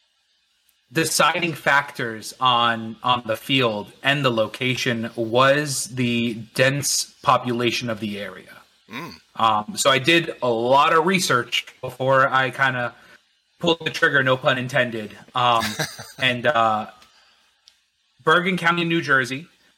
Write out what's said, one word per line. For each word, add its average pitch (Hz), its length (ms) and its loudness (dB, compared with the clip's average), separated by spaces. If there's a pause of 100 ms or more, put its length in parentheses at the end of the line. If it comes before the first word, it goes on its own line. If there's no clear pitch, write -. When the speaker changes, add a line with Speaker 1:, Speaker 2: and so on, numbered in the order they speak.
(920)
Speaker 1:
deciding 160 640 0
factors 135 880 -2
on, 117 640 0
on 123 240 0
the 110 100 -2
field 113 540 -2 (120)
and 139 220 0
the 127 60 4
location 117 840 -2
was 131 680 0
the 120 480 -2 (220)
dense 135 500 0 (160)
population 123 680 0
of 107 100 -8
the 101 200 -8
area. 92 380 -16 (340)
Speaker 2:
Mm. 131 220 -14 (220)
Speaker 1:
Um, 107 420 0
so 139 140 4
I 135 80 4
did 165 420 0
a 123 80 0
lot 131 440 4
of 160 120 4
research 160 600 0 (140)
before 131 480 2
I 131 200 0
kinda 127 460 -2 (640)
pulled 170 260 0
the 151 60 -4
trigger, 143 320 2
no 131 120 4
pun 131 220 0
intended. 120 580 -4 (200)
Um, 120 280 2 (300)
Speaker 2:
<laughs> - 240 -18
Speaker 1:
and, 123 300 0
uh, 113 400 2 (1400)
Bergen 175 340 2
County, 170 260 0
New 170 180 0
Jersey 135 460 -2 (300)